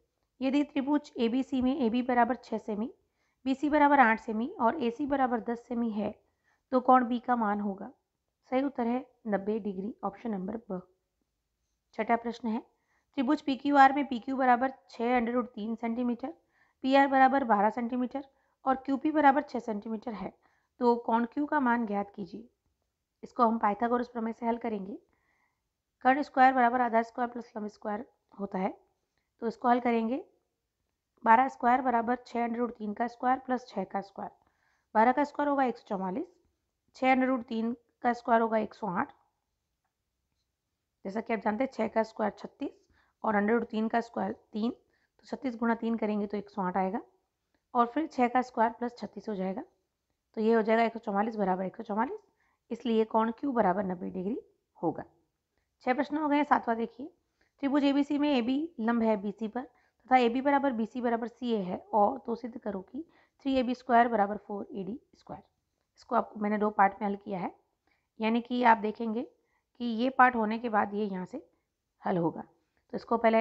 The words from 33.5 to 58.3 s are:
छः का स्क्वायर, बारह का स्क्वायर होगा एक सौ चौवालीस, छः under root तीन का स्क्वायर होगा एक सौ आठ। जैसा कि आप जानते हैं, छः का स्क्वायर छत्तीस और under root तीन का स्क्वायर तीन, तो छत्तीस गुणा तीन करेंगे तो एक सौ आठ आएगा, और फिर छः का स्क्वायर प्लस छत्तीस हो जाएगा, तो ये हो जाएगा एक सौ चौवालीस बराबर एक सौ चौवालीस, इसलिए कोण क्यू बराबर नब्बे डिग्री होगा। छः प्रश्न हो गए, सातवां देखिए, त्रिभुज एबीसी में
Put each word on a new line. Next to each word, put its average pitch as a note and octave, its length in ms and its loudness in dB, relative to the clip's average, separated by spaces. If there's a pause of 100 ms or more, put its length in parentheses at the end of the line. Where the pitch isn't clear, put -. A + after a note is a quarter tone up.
छः F#3+ 160 -6
का G3 160 -6
स्क्वायर, - 300 -12 (640)
बारह A3+ 180 6
का C#4+ 120 2
स्क्वायर D4 240 -4
होगा C4+ 160 2
एक A#3 140 -2
सौ - 100 -20
चौवालीस, F#3+ 360 -4 (720)
छः C4 180 4
under B3+ 140 2
root B3+ 200 -2
तीन A3+ 240 -4 (300)
का B3 100 2
स्क्वायर A#3+ 300 2
होगा A3 160 0
एक G#3+ 160 -4
सौ - 140 -10
आठ। F#3+ 240 -4 (1900)
जैसा G3 160 -8
कि A3+ 120 -4
आप A3 80 -2
जानते G#3+ 240 -2
हैं, C4 80 -4
छः A3+ 160 -4
का A3 140 0
स्क्वायर G#3+ 300 -4
छत्तीस - 380 -10 (540)
और A3 120 2
under G#3 200 4
root A#3 140 -2
तीन A3 180 -2
का A#3 120 0
स्क्वायर G#3+ 320 -4 (200)
तीन, A3 180 -2
तो - 560 -18
छत्तीस A#3+ 300 -8
गुणा A#3 200 0
तीन A3+ 200 -4
करेंगे G#3+ 300 -2
तो G#3 100 -6
एक G3 140 -10
सौ G3+ 120 -6
आठ F3+ 140 -2
आएगा, F#3+ 240 0 (760)
और A#3 120 6
फिर D4 220 -2
छः B3 200 2
का B3+ 140 2
स्क्वायर A#3 300 0
प्लस A#3+ 260 -8
छत्तीस G3+ 300 -14
हो A3 60 -6
जाएगा, F#3+ 300 -6 (720)
तो A3+ 40 -4
ये A3 140 4
हो A3+ 80 4
जाएगा A3 200 4
एक A3+ 100 0
सौ A#3 80 -12
चौवालीस G#3+ 360 -2
बराबर F#3+ 280 0
एक F3+ 120 -8
सौ A#3 80 -12
चौवालीस, B3 360 -4 (500)
इसलिए A3+ 360 0
कोण A3+ 260 0
क्यू C#4 200 -6
बराबर G3+ 320 2
नब्बे F#3 260 -6
डिग्री F#3+ 280 -6 (400)
होगा। - 260 -4 (800)
छः B3+ 100 0
प्रश्न C#4+ 220 -4
हो D4+ 120 -2
गए, C#4+ 160 2
सातवां A#3+ 340 0
देखिए, A#3 340 -10 (500)
त्रिभुज C#4 220 0
एबीसी C#4+ 340 0
में D4 120 0